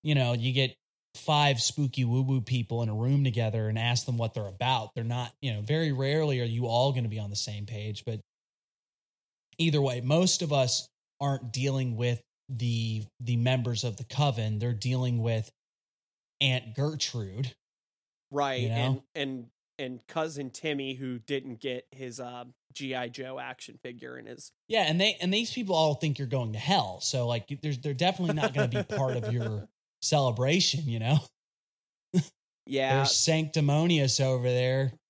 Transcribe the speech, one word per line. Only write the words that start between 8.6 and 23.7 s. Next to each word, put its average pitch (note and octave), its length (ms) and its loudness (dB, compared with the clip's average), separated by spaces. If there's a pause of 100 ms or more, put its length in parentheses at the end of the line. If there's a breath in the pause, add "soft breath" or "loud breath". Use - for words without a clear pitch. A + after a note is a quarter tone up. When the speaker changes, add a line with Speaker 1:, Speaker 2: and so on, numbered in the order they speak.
Speaker 1:
either D#3 220 4
way, B2+ 200 0
most E3 420 2
of D3 100 -2
us C3 360 2 (320)
aren't C3+ 320 -2
dealing C3 440 0
with A#2+ 240 0 (280)
the, A2+ 560 -2 (160)
the A#2+ 160 0
members A#2+ 480 2
of A#2 120 -4
the - 80 -10
coven. A2 540 0
They're A#2+ 140 0
dealing B2 500 0
with A2+ 280 -2 (880)
Aunt B2+ 340 0
Gertrude. B2 800 -4 (760)
Speaker 2:
Right, C3+ 320 -2
Speaker 1:
You A#2 80 0
know? A2+ 40 0
Speaker 2:
and, B2+ 280 2 (120)
and, C3+ 320 -6 (320)
and B2+ 300 -10
Cousin D3+ 420 -4
Timmy, C#3 440 -4
who B2+ 240 -6
didn't C3 420 -6
get B2+ 320 -6
his, B2+ 260 -12
uh, B2 260 -12 (300)
G C3 200 -8
I B2 140 -4
Joe C3 300 -10
action B2+ 440 -14